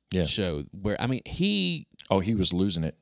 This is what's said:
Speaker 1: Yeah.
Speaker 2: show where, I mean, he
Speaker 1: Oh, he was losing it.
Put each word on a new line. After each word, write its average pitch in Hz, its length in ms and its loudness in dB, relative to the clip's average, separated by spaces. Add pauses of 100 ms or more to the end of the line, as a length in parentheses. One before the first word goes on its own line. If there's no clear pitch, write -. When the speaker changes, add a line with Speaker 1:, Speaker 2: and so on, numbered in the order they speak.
(100)
Speaker 1:
Yeah. 92 140 2
Speaker 2:
show 80 380 0 (100)
where, 98 280 -4
I 110 60 0
mean, 127 180 -2
he 185 600 0 (220)
Speaker 1:
Oh, 98 120 4
he 107 160 0
was 92 160 2
losing 87 320 0
it. 76 180 -4